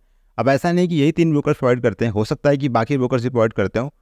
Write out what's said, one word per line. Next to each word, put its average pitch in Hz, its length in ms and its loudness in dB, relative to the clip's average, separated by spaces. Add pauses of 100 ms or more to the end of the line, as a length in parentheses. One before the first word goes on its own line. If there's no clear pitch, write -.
(380)
अब 120 100 -2
ऐसा 139 240 0
नहीं 180 160 2
कि 170 80 -4
यही 147 160 2
तीन 165 180 2
ब्रोकर्स 147 260 0
प्रोवाइड 123 260 0
करते 117 220 0
हैं, 117 80 -2
हो 104 120 -2
सकता 143 260 -2
है 147 60 2
कि 139 120 -2
बाकी 117 280 0
ब्रोकर्स 127 260 0
भी 123 60 -2
प्रोवाइड 117 240 0
करते 101 260 -2
हों 135 120 -6 (100)